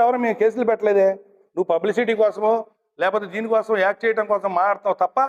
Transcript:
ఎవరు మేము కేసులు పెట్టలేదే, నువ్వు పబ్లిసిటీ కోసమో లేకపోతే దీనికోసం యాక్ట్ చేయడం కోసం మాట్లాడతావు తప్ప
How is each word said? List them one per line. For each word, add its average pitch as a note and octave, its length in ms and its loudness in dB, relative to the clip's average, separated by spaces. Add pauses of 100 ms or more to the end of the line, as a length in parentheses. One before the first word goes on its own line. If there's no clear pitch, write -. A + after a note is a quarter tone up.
ఎవరు B3+ 200 0
మేము A3+ 160 0
కేసులు A3 300 0
పెట్టలేదే, G#3 360 2 (480)
నువ్వు F3+ 200 -2
పబ్లిసిటీ G#3+ 480 -2
కోసమో G#3+ 300 0 (500)
లేకపోతే G3 320 -2
దీనికోసం A3 400 -2 (100)
యాక్ట్ G3+ 200 -2
చేయడం A3+ 280 0
కోసం G3 260 -2
మాట్లాడతావు G3 460 -2
తప్ప F3+ 240 -2